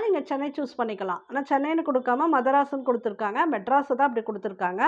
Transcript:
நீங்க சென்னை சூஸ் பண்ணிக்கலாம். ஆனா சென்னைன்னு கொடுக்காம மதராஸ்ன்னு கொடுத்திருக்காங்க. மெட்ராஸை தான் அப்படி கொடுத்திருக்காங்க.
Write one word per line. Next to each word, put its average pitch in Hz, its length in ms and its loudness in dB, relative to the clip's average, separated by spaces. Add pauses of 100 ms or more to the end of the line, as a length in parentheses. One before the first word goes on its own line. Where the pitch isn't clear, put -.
நீங்க 370 140 2 (100)
சென்னை 277 260 -2
சூஸ் 285 240 -6
பண்ணிக்கலாம். 196 480 -4
ஆனா 262 120 -4 (100)
சென்னைன்னு 294 380 2
கொடுக்காம 254 480 0
மதராஸ்ன்னு 269 520 2
கொடுத்திருக்காங்க. 220 500 -2 (160)
மெட்ராஸை 262 440 2
தான் 277 100 4
அப்படி 226 200 -2
கொடுத்திருக்காங்க. 190 600 -4